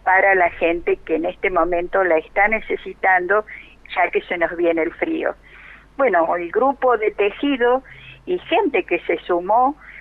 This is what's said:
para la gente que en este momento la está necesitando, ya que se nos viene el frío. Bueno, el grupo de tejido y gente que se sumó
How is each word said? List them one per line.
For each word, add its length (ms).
para 300
la 160
gente 460
que 80
en 100
este 240
momento 560
la 140
está 300
necesitando, 960
ya 160
que 120
se 140
nos 200
viene 260
el 100
frío. 420
Bueno, 400
el 140
grupo 480
de 140
tejido 720
y 120
gente 440
que 180
se 200
sumó 560